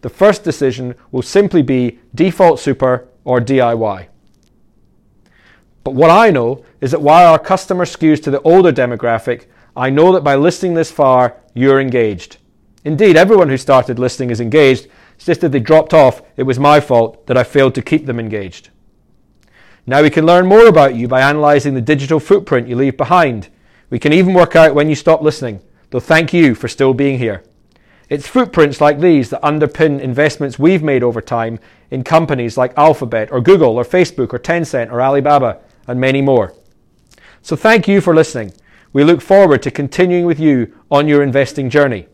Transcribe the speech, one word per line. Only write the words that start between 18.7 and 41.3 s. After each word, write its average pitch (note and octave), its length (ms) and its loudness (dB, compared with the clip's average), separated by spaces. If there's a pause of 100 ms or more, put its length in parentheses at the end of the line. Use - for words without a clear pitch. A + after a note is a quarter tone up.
Now C3+ 160 0
we D#3 80 4
can D#3 160 0
learn F3 200 4
more G#3+ 220 8
about C#3+ 280 4
you A#2 140 -6
by C3 200 2
analysing D3 440 0
the C3 80 -4
digital C#3+ 380 -2
footprint C#3 500 -2
you B2+ 80 -6
leave C3+ 180 -2
behind. C#3 540 -2 (400)
We - 100 -6
can D3+ 140 0
even F#3 200 2
work F3 220 2
out D#3+ 180 4
when D3 140 0
you D3+ 80 -2
stop D#3+ 260 0
listening, C3 400 -6 (280)
though B2+ 100 -6
thank D#3+ 340 -2
you D#3 220 2
for A#2 140 -10
still C3+ 240 -2
being C3+ 260 -4
here. G#2+ 240 -8 (640)
It's C#3+ 180 -8
footprints D#3+ 540 0
like D3 220 0
these D3+ 280 2
that - 120 -10
underpin D3+ 580 -2
investments C#3 580 -4
we've D#3+ 260 0
made C#3 200 -2
over A#2 160 -4
time A2+ 400 -8 (320)
in C3 140 -8
companies C#3 520 -4
like B2 200 -4
Alphabet A#2+ 520 0
or B2+ 120 -4
Google D#3 340 2
or A#2+ 80 -2
Facebook C#3 500 -2
or A#2+ 60 -8
Tencent D#3 500 -6
or A#2+ 120 -6
Alibaba C3+ 580 0 (260)
and B2 140 -8
many C3+ 220 -2
more. B2+ 320 0 (880)
So - 160 -8
thank A3 280 0
you G3 140 2
for E3+ 160 0
listening. D#3 380 -2 (400)
We C#3 100 2
look E3 160 2
forward F#3 440 2
to C3 80 -8
continuing F3 540 -4
with E3+ 140 -4
you C#3 340 -2 (160)
on D3 200 0
your C#3+ 120 4
investing C3+ 480 -2